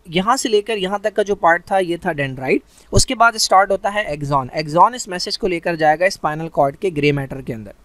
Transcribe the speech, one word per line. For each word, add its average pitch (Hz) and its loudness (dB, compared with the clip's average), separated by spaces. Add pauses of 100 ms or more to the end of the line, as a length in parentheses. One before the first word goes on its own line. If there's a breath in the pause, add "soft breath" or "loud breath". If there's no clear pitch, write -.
यहाँ 190 0
से 269 -4
लेकर 214 0
यहाँ 196 -4
तक 208 -4
का 208 0
जो 202 -4
पार्ट 175 2
था, 196 2
ये 175 -2
था 170 -4
dendrite। 139 -4 (300 soft breath)
उसके 220 2
बाद 226 4
start 196 4
होता 196 -2
है 208 -2
exon। 143 -2
exon 170 4
इस 247 -10
message 180 -6
को 214 -2
लेकर 175 -2
जाएगा 160 4
spinal 160 -6
cord 143 0
के 190 -4
grey 147 2
matter 135 -4
के 135 -8
अंदर, 107 -12 (120)